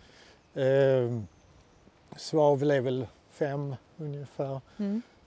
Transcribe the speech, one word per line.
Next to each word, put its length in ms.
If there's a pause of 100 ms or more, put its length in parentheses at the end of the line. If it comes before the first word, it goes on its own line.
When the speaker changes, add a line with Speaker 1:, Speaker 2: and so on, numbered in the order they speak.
(540)
Speaker 1:
Eh, 640 (1000)
svavel 540
är 100
väl 260 (240)
fem 440 (220)
ungefär, 640 (160)
Speaker 2:
Mm. 240 (260)